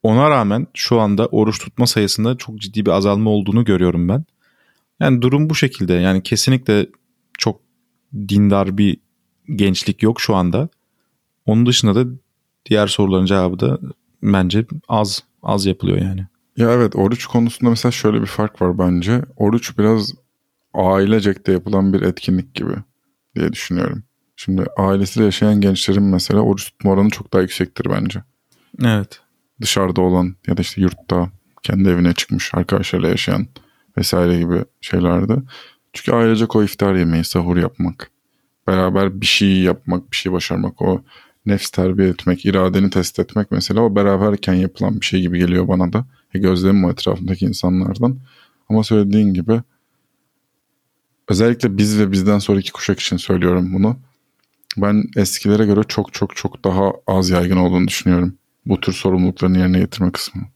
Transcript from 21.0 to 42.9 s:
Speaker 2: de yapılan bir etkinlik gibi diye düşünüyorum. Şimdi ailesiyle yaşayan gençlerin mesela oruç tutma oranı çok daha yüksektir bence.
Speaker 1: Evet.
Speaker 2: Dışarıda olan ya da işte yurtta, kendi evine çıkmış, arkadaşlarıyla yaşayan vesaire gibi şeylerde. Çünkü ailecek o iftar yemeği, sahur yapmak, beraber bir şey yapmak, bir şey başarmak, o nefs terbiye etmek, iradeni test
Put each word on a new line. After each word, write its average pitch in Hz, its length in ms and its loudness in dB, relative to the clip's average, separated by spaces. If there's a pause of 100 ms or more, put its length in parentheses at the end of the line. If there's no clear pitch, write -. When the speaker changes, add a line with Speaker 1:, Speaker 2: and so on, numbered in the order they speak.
Speaker 2:
de 98 40 2
yapılan 95 420 0
bir 95 80 2
etkinlik 92 520 -2
gibi - 200 -6 (640)
diye 78 180 -2
düşünüyorum. - 500 -6 (320)
Şimdi 95 300 -4 (120)
ailesiyle 98 480 0
yaşayan 104 360 2
gençlerin 98 420 2
mesela 98 360 2
oruç 104 260 0
tutma - 260 -2
oranı 98 180 4
çok - 240 -8
daha 92 80 2
yüksektir - 480 -4
bence. 98 340 -4 (600)
Speaker 1:
Evet. 107 360 0 (420)
Speaker 2:
Dışarıda 95 400 0
olan 90 340 2 (120)
ya 90 100 0
da 90 40 -2
işte 92 200 -4
yurtta, 90 500 -2 (320)
kendi 95 260 2
evine 87 240 2
çıkmış, - 400 -4
arkadaşlarıyla 90 560 -2
yaşayan 98 380 -2 (500)
vesaire 87 420 0
gibi 85 260 -2 (160)
şeylerde. 90 540 0 (580)
Çünkü - 180 -6
ailecek 113 440 2
o 107 80 4
iftar 98 320 0
yemeği, 82 280 0
sahur 87 340 -2
yapmak, 87 540 -4 (560)
beraber 95 540 0
bir - 40 -6
şey 95 360 2
yapmak, 90 500 -2
bir - 40 -10
şey - 160 -6
başarmak, 92 500 -4
o 92 220 -2 (420)
nefs 101 240 -2
terbiye 95 380 0
etmek, 90 380 -2
iradeni 95 440 2
test 92 300 -4